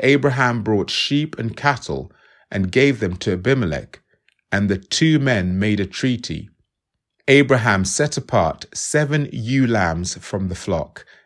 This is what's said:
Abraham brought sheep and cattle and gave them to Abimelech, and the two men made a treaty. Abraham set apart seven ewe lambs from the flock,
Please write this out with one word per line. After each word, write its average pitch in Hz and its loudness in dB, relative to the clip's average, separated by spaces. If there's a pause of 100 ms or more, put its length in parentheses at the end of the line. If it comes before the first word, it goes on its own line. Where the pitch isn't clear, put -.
Abraham 127 2
brought 101 0
sheep 151 -2
and 117 -6
cattle 117 -4 (380)
and 95 -2
gave 131 2
them 90 -2
to 98 -4
Abimelech, 92 -2 (500)
and 101 0
the 95 0
two 156 2
men 98 0
made 104 2
a 95 -2
treaty. 107 -4 (760)
Abraham 120 4
set 147 -2
apart 87 0
seven 151 0
ewe 131 0
lambs 90 0
from 95 -4
the 90 -4
flock, - -6 (200)